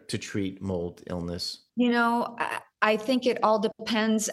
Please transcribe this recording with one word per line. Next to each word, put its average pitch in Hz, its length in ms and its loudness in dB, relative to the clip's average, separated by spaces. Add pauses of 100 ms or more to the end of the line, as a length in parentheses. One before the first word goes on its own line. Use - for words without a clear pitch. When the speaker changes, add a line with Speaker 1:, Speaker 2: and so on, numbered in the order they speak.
Speaker 1:
to 110 100 -4
treat 95 420 -4
mold 90 460 -4
illness? 87 540 -6 (160)
Speaker 2:
You 240 140 4
know, 233 480 0
I, - 200 -4 (240)
I 214 140 6
think 247 280 0
it 240 200 2
all 214 160 4
depends 220 720 0